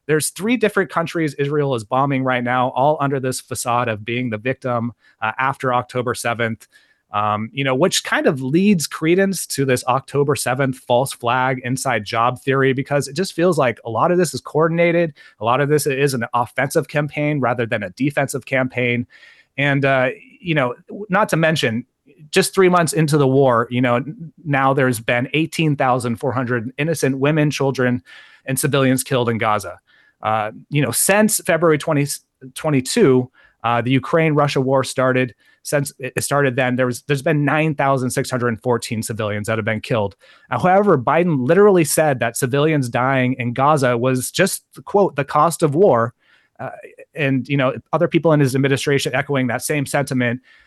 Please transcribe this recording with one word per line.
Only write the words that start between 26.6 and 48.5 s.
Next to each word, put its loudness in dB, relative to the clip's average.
innocent -2
women, 2
children, 0
and -4
civilians 2
killed -2
in -2
Gaza. -2
Uh, -2
you 0
know, 0
since 2
February 2
twenty -2
twenty-two, 2
uh, 0
the -2
Ukraine-Russia 2
war 0
started, 0
since -4
it -6
started 0
then, 0
there 2
was, -4
there's -4
been 0
nine 0
thousand 0
six -4
hundred -2
fourteen -2
civilians -6
that -2
have -4
been -4
killed. -4
Uh, -2
however, 4
Biden 0
literally 6
said 0
that -2
civilians 0
dying 0
in -4
Gaza 2
was 0
just, -2
quote, 2
"the -2
cost 2
of 2
war." 4
Uh, -10
and, -2
you -2
know, 0
other 0
people 2
in 4
his 2